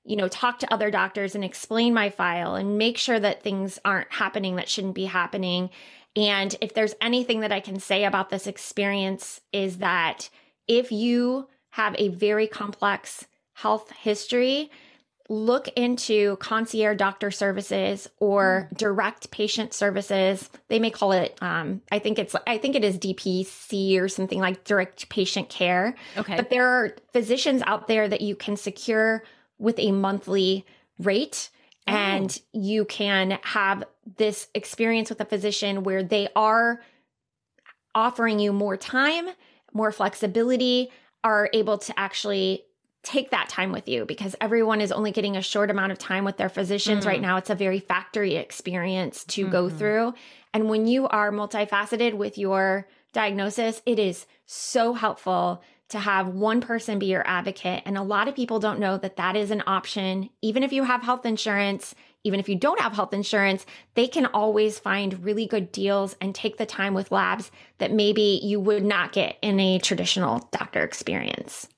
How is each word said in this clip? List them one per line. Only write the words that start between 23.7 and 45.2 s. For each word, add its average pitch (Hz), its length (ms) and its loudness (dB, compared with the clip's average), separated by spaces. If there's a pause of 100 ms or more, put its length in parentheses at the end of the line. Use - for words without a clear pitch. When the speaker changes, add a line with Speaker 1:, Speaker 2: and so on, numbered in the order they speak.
Speaker 1:
or 190 80 0
something, 190 320 -2
like 185 240 -2
direct - 460 -2
patient 190 400 -2
care. 185 440 2 (220)
Speaker 2:
Okay. 196 200 -4
Speaker 1:
But 247 120 0
there 247 180 4
are 247 300 2 (160)
physicians 254 540 2
out 214 200 -2
there 214 220 4
that 202 140 0
you 202 120 -2
can 202 220 -4
secure 220 640 0 (360)
with 226 200 0
a 208 140 2
monthly 196 720 0 (340)
rate. 202 520 0 (360)
Speaker 2:
Oh. 202 60 0
Speaker 1:
And 196 480 0 (140)
you 214 320 0
can 196 560 0
have 196 420 0 (320)
this 214 380 0
experience 226 560 0
with 220 100 -8
a 208 60 -2
physician 202 580 -2
where 190 180 0
they 202 320 0
are 226 460 4 (1120)
offering 226 440 2
you 208 160 2
more 202 240 0
time, 302 500 0 (460)
more 214 180 2
flexibility, 247 960 2 (320)
are 214 300 4
able 214 240 2
to - 220 -6
actually 139 680 -2 (380)
take 262 280 -2
that 190 180 0
time 190 240 -2
with - 160 -8
you 117 160 -2
because 190 360 -8
everyone 220 400 2
is 202 120 0
only 214 180 -2
getting 202 260 -2